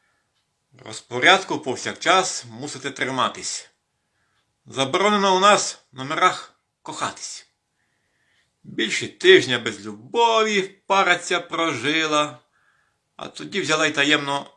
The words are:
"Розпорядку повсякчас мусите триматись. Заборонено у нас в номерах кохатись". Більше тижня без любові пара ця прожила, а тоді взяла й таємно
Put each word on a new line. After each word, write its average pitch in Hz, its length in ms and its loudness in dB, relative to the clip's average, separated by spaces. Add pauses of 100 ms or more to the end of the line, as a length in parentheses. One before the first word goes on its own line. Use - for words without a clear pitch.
(800)
"Розпорядку 151 800 0
повсякчас 156 880 -2
мусите 131 460 -12
триматись. 127 800 -4 (960)
Заборонено 185 720 2
у 185 40 2
нас 202 400 4 (120)
в - 60 -20
номерах 156 560 -2 (280)
кохатись". - 640 -10 (1160)
Більше - 440 -6
тижня 127 520 4
без 107 260 -8
любові 214 760 0
пара 190 560 0
ця 175 220 -2
прожила, 151 1000 -2 (760)
а - 120 -14
тоді 151 340 -8
взяла 156 260 2
й 151 40 0
таємно 143 640 0